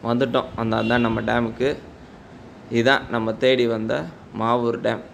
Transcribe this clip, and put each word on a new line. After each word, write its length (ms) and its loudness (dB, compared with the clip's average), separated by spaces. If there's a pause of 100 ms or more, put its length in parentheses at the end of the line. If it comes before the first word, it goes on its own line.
வந்துட்டோம், 420 0 (100)
அந்த, 200 -2
அதான் 240 2
நம்ம 220 0
டேமுக்கு. 560 -2 (920)
இதான் 380 4
நம்ம 240 -2
தேடி 340 4
வந்த 360 -2 (300)
மாவூர் 480 0
டேம். 180 -2 (140)